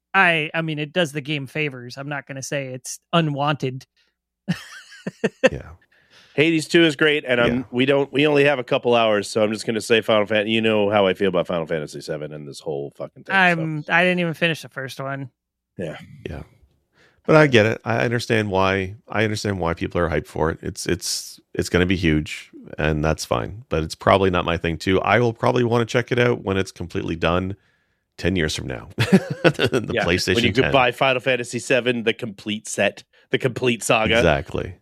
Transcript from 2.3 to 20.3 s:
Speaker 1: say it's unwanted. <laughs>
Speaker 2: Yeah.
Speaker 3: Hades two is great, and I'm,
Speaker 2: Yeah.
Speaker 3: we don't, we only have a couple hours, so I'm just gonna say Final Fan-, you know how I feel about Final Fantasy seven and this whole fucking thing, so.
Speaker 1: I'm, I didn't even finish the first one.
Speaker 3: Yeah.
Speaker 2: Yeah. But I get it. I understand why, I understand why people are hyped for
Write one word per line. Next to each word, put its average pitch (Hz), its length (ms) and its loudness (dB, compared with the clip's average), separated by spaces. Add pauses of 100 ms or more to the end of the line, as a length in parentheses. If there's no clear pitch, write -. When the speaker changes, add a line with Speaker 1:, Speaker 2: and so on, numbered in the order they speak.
Speaker 1:
say 139 240 -6
it's 127 320 -12 (140)
unwanted. 143 720 -2 (640)
<laughs> 180 80 0 (960)
Speaker 2:
Yeah. - 180 -10 (640)
Speaker 3:
Hades 160 340 2
two 170 160 6
is 151 140 4
great, 151 280 2
and 123 140 2
I'm, 120 200 2
Speaker 2:
Yeah. 131 120 -4
Speaker 3:
we 123 140 2
don't, 139 260 2
we 143 160 2
only 143 160 4
have 143 160 2
a 120 40 -4
couple 127 300 0
hours, 110 360 2
so 113 120 0
I'm 107 120 2
just 104 120 -8
gonna 113 140 -2
say 110 220 2
Final 107 240 2
Fan-, 107 220 0
you 113 140 2
know 107 280 2
how 104 180 4
I 92 60 4
feel 95 160 0
about 85 180 0
Final 85 180 -2
Fantasy 76 360 -6
seven 76 320 -8
and 76 140 -14
this 69 120 -16
whole 71 380 -8
fucking - 260 -14
thing, 190 100 -8
so. 196 40 2
Speaker 1:
I'm, 165 500 0
I 175 160 2
didn't 180 160 2
even 170 140 -2
finish 165 280 -4
the 131 80 -16
first 131 300 -12
one. 135 300 -10 (480)
Speaker 3:
Yeah. 80 200 -10 (320)
Speaker 2:
Yeah. 78 140 -12 (840)
But 160 120 6
I 151 100 8
get 113 180 6
it. 113 200 0
I 117 140 0
understand 117 520 0
why, 95 440 0 (120)
I 104 160 -2
understand 104 360 -2
why 85 160 0
people 87 260 -4
are 82 80 0
hyped 78 180 -2
for 78 240 -2